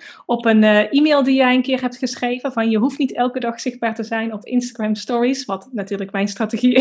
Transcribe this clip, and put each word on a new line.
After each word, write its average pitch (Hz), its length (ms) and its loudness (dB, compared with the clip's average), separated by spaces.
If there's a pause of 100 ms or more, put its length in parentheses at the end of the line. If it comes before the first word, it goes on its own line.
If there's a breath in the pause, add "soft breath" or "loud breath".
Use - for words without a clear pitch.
(260 loud breath)
op 233 200 -2
een, 220 180 6
eh, 208 300 4
e-mail 294 300 4
die 262 120 2
jij 254 180 4
een 254 80 2
keer 254 200 -2
hebt 247 160 -4
geschreven. 247 540 -4
Van, 226 180 0
"Je 220 80 2
hoeft 226 200 0
niet 269 160 -2
elke 247 260 -2
dag 233 200 -4
zichtbaar 240 360 -4
te 220 80 -6
zijn 226 300 -6
op 208 120 -12
Instagram 240 500 -4
Stories." 254 500 -2
Wat 190 260 -8
natuurlijk 196 400 -6
mijn 202 160 0
strategie 226 540 0